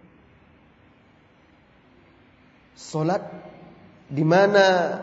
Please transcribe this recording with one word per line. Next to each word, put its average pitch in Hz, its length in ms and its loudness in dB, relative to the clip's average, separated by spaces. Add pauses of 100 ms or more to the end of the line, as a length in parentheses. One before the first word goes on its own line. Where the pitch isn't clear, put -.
(2750)
Sholat 160 400 -6 (880)
di 139 160 -4
mana 185 800 2